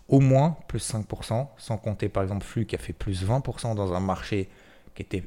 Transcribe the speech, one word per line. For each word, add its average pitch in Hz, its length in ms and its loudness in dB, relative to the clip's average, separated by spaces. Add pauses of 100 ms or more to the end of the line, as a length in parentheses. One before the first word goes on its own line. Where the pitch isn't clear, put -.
au 139 120 8
moins 139 360 6 (120)
plus 110 120 -4
cinq 107 260 -6
pour - 180 -8
cent, 123 320 -2
sans 110 220 -6
compter, 101 300 -2
par 98 140 0
exemple, 98 220 -2
Flux 110 220 -2
qui - 80 -4
a 87 40 -4
fait - 140 -8
plus 95 320 -2
vingt 120 160 2
pour - 200 -6
cent 113 140 -2
dans 98 200 0
un 92 60 0
marché 95 480 -2 (460)
qui - 80 -12
était - 240 -6